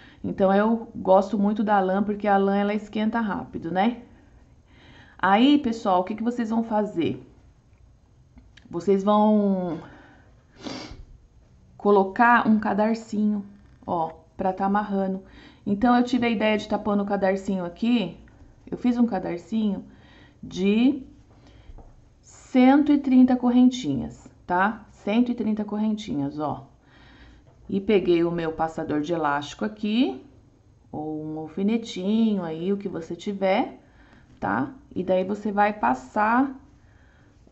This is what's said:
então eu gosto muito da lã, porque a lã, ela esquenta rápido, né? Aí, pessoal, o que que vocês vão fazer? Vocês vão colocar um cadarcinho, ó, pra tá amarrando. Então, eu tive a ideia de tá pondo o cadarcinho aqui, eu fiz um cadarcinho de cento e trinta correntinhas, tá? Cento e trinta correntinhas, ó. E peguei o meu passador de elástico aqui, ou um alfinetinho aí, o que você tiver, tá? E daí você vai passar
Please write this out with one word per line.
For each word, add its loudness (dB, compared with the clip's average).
então 0
eu 2
gosto 2
muito 0
da 2
lã, 0
porque -4
a 4
lã, 2
ela 0
esquenta -4
rápido, -8
né? 0
Aí, 4
pessoal, 0
o 0
que -6
que -8
vocês -2
vão 0
fazer? -4
Vocês 0
vão 2
colocar 4
um 4
cadarcinho, -2
ó, -4
pra -2
tá -4
amarrando. -2
Então, 2
eu 4
tive 0
a 0
ideia 0
de -4
tá -2
pondo -2
o -4
cadarcinho -2
aqui, -2
eu -8
fiz 0
um 2
cadarcinho -4
de 0
cento 4
e 4
trinta 4
correntinhas, 0
tá? -2
Cento 0
e -2
trinta -2
correntinhas, -4
ó. -6
E -4
peguei 2
o 0
meu -4
passador -4
de -4
elástico -4
aqui, -2
ou -10
um -10
alfinetinho -2
aí, -4
o -2
que -6
você -10
tiver, -2
tá? -2
E -4
daí 0
você -6
vai 2
passar -2